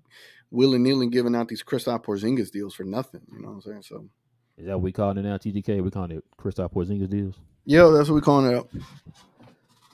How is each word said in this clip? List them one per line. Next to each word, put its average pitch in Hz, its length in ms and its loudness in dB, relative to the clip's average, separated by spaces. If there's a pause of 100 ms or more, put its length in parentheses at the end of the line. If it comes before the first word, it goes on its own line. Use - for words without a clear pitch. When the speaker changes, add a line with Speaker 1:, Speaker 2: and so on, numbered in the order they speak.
(500)
Speaker 1:
willy-nilly 127 600 2
giving 120 260 0
out 117 140 -2
these 110 120 -12
Kristaps 120 440 -6
Porzingis 107 440 -4
deals 101 240 -10
for 92 120 -14
nothing. 101 360 -8 (100)
You 107 120 -18
know 104 60 -16
what 107 60 -16
I'm 95 60 -18
saying? 104 220 -18
So 107 220 -20 (520)
Speaker 2:
Is 82 80 -18
that 95 120 -8
what 90 40 -2
we 95 100 -4
calling 101 260 -2
it 98 60 -4
now, 101 140 -4
T 104 140 -8
G 101 100 -4
K? 101 200 -2
We 92 100 -2
calling 90 200 -8
it 80 120 -12 (160)
Kristaps 92 340 -6
Porzingis 95 360 -4
deals? 98 260 -4 (300)
Speaker 1:
Yeah, 165 300 8
that's 147 140 4
what 151 60 2
we 147 60 4
calling 139 300 4
it 123 60 0
up. - 100 -8 (1300)